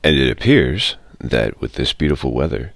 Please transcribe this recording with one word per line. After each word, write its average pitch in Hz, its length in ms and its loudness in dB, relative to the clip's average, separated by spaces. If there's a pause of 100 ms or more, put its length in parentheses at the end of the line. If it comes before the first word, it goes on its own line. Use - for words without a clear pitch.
And 76 120 4
it 65 160 2
appears 92 640 2 (240)
that 57 400 -4
with - 140 -8
this - 200 -2
beautiful 71 400 -2
weather 65 420 -4